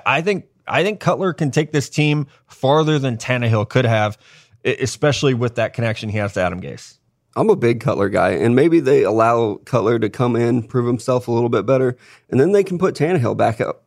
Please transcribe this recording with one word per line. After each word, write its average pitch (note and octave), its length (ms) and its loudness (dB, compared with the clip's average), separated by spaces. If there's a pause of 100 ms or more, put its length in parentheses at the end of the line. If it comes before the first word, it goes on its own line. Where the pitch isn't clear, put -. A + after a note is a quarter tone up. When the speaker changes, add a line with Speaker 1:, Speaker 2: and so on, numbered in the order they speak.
Speaker 1:
I - 160 0
think, F#3+ 260 -4 (200)
I - 160 0
think G3+ 160 -4
Cutler F3 320 0
can C#3+ 200 -2
take D3+ 200 -2
this D3 180 -2
team D3 380 0 (200)
farther D3+ 520 2
than C3 160 -2
Tannehill A2+ 540 0
could B2+ 160 2
have, G#2+ 320 0 (480)
e-, A#2+ 160 0
especially C3+ 520 0
with A#2 220 -4
that A2 160 -2
connection A2+ 380 -4
he G#2 80 -4
has G2+ 160 -4
to F#2+ 80 -2
Adam F2 180 -2
Gase. - 400 -16 (380)
Speaker 2:
I'm G3 120 2
a G#3 60 4
big A#2+ 240 0
Cutler G2+ 300 0
guy, F#2+ 220 2
and A#2 260 2
maybe E3 240 4
they C3 220 2
allow A2+ 600 2
Cutler A#2 360 0
to A2 100 -2
come B2 260 -2
in, A#2+ 280 0
prove A#2+ 220 -4
himself B2 440 -2
a - 20 -2
little A#2 160 0
bit A2+ 180 -2
better, C3 300 0 (340)
and B2 120 2
then F3 100 2
they G3+ 140 2
can F#3 120 -6
put E3+ 180 -2
Tannehill C#3+ 420 0
back A2 240 0
at - 80 -4 (180)